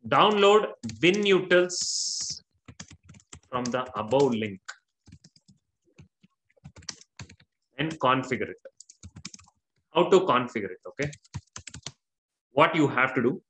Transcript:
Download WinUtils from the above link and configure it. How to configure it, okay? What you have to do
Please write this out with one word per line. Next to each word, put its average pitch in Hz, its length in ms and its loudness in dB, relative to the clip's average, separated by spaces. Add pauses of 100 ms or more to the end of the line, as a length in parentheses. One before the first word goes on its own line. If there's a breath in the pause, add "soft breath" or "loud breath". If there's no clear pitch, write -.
Download 202 600 4 (340)
WinUtils 180 1400 0 (1080)
from 123 160 -6
the 127 160 -4 (180)
above 123 340 2
link 107 280 -6 (3250)
and 160 220 -6
configure 127 500 0
it. 92 80 -16 (1400)
How 170 160 2
to 185 120 6
configure 120 500 -2
it, 92 60 -16 (100)
okay? 143 220 -8 (1400)
What 156 220 2
you 151 140 2
have 123 280 0
to 131 60 2
do 135 280 -2